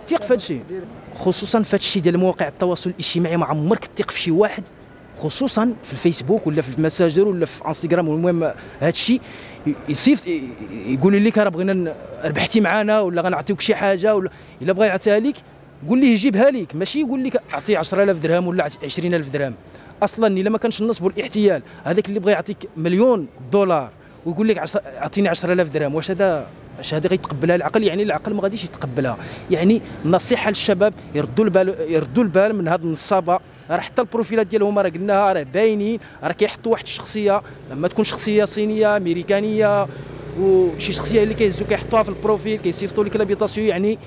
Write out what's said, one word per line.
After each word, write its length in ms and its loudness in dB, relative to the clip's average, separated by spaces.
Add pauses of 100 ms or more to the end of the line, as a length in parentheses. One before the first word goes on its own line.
تيق 140 0
في 120 0
هادشي، 260 -2 (560)
خصوصاً 460 0
في 140 0
هادشي 240 0
ديال 180 2
مواقع 300 2
التواصل 420 -2
الاجتماعي، 480 -2
ما 80 0
عمرك 500 0
تيق 160 -4
في 100 -6
شي 100 0
واحد، 320 2 (560)
خصوصاً 540 0 (100)
في 100 -12
الفيسبوك 540 0
ولا 140 0
في 160 -4
المساجر 500 2
ولا 180 0
في 220 -8
انستغرام. 400 0
المهم 440 0 (300)
هادشي 380 0 (480)
ي-، 60 0 (160)
يصيفط، 380 2
ي-، 140 -2 (460)
يقول 380 4
لك: 120 2
"راه 120 4
بغينا 240 -2
ن-، 200 -2 (300)
ربحتي 380 0
معانا 380 2
ولا 220 0
غنعطيوك 400 -2
شي 140 2
حاجه"، 400 2
ولا 140 -2 (320)
الا 120 0
بغى 140 2
يعطيها 320 2
لك 160 0 (540)
قول 100 4
ليه 140 6
يجيبها 380 4
لك، 240 -4
ماشي 240 -4
يقول 240 0
لك: 180 -2 (120)
"اعطي 220 0
عشرة 280 2
آلاف 160 2
درهم 280 2
ولا 160 0
اعطي 220 -8
عشرين 280 -2
ألف 160 -2
درهم". 240 -2 (500)
اصلا 240 2
الا 220 2
ما 80 0
كانش 240 -2
النصب 220 -2
والاحتيال، 580 2 (220)
هذاك 260 0
اللي 100 -2
بغى 120 2
يعطيك 260 -2 (200)
مليون 500 2 (240)
دولار 380 2 (360)
ويقول 220 0
لك: 100 2
"عص-، 280 -4 (120)
اعطيني 320 0
عشرة 240 0
آلاف 160 2
درهم"، 260 -2
واش 160 -4
هذا، 360 0 (300)
واش 160 -8
هذه 140 0
غيتقبلها 480 0
العقل؟ 280 0
يعني 200 2
العقل 300 -2
ما 80 -2
غاديش 220 -2
يتقبلها. 540 -4 (340)
يعني 300 4 (240)
النصيحه 440 2
للشباب 440 2 (220)
يردوا 300 0
البال، 300 2 (140)
يردوا 340 2
البال 320 2
من 120 -2
هاد 160 0
النصابه. 560 0 (300)
راه 80 0
حتى 240 -4
البروفيلات 460 0
ديالهم 320 2
راه 100 2
قلناها 440 2
راه 100 -2
باينين، 560 0 (240)
راه 80 -2
كيحطوا 400 -2
واحد 120 -2
الشخصيه، 580 -2 (300)
لما 160 -2
تكون 180 0
شخصيه 400 0
صينيه، 520 0
امريكانيه، 880 0 (520)
وشي 540 2
شخصيه 300 2
اللي 100 0
كيهزو 320 0
كيحطوها 380 0
في 60 -6
البروفيل، 500 -2
كيصيفطوا 440 -2
لك 120 -4
لابيتاسيون. 520 0
يعني 400 0